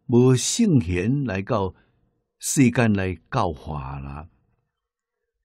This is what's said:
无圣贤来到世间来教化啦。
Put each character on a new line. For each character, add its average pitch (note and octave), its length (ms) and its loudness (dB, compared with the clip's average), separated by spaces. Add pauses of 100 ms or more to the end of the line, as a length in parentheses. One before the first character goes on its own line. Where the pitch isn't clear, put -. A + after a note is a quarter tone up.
无 B2+ 280 6
圣 E3 460 2
贤 G2 440 -2
来 G2 180 -4
到 G2 320 -4 (640)
世 C3 320 2
间 A#2+ 240 2
来 F#2+ 200 -4 (160)
教 G2 220 -2
化 C#2 460 -12
啦。 C#2 320 -14 (1160)